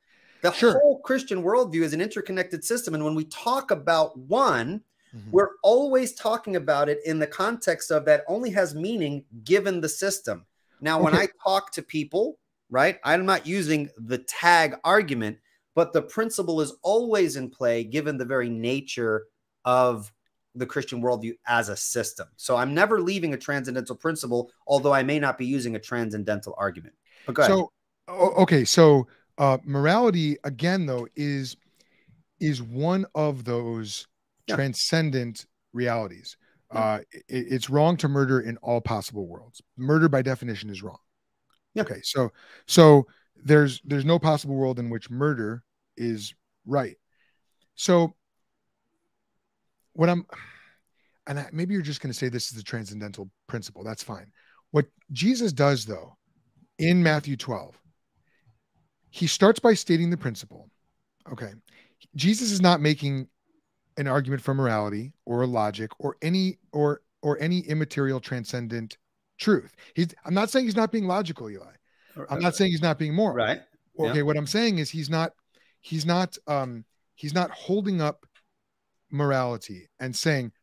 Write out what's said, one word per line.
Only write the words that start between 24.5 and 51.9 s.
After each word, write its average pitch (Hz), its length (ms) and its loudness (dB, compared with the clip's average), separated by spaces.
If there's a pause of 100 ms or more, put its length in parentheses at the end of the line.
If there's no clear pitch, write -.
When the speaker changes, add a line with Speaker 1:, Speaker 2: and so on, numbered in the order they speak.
Speaker 1:
although 139 260 4
I 135 100 4
may 143 160 0
not 139 200 -2
be 127 80 -4
using 123 300 -4
a - 20 -6
transcendental 107 800 -6
argument. 87 360 -8 (320)
But 131 80 -6
go 151 80 4
ahead. 190 120 6
Speaker 2:
So, 185 180 0 (360)
o-, 185 340 4
okay, 156 220 6
so, 147 420 8 (320)
uh, 135 260 4
morality, 156 800 2
again, 160 420 -2
though, 123 280 -6
is, 139 420 -6 (840)
is 143 220 -2
one 151 520 -2
of 147 300 -2
those 117 600 -6 (400)
Speaker 1:
Yeah. 214 100 -4
Speaker 2:
transcendent 135 920 -2 (260)
realities. 117 640 -6 (360)
Speaker 1:
Yeah. 110 80 -2
Speaker 2:
Uh, 107 180 0 (160)
i-, - 140 -20
it's 127 420 -4
wrong 151 280 4
to 156 100 -2
murder 135 320 2
in 117 180 -6
all 120 220 -2
possible 104 480 -6
worlds. - 340 -20 (140)
Murder 151 320 4
by 139 140 2
definition 117 460 -6
is 98 140 -12
wrong. 107 160 -16 (760)
Speaker 1:
Yeah. 214 80 -2
Speaker 2:
Okay, 104 200 -8
so, 127 300 -2 (340)
so 151 400 10 (300)
there's, 143 480 4
there's 139 200 -2
no 165 140 4
possible 147 380 0
world 131 240 -2
in 120 100 -6
which 113 200 -10
murder 120 520 -4 (340)
is 110 380 -6 (320)
right. 123 300 -4 (800)
So 170 380 4 (1800)
what 165 160 2
I'm, 175 180 0 (1000)
and 143 120 -8
I, 143 140 -10
maybe 180 220 -4
you're 190 80 -2
just 147 180 -8